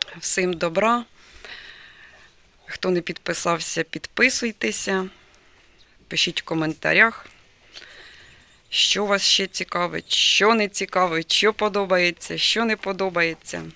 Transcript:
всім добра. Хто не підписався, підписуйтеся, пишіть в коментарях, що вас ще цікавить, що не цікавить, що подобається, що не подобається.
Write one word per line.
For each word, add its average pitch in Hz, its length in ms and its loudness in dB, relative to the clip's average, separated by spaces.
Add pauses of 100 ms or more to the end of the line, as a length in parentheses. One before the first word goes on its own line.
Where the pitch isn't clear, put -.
(200)
всім 180 340 -2
добра. 196 520 0 (1600)
Хто - 260 -6
не 175 100 2
підписався, 165 840 -4
підписуйтеся, 208 1300 -2 (1000)
пишіть - 340 -2
в - 40 -16
коментарях, 160 840 2 (1400)
що - 360 2
вас 196 160 2
ще - 260 2
цікавить, 175 640 -4
що - 440 4
не 214 120 2
цікавить, 180 640 0
що 208 220 4
подобається, 185 840 0
що 220 280 2
не 220 100 0
подобається. 175 880 -2 (120)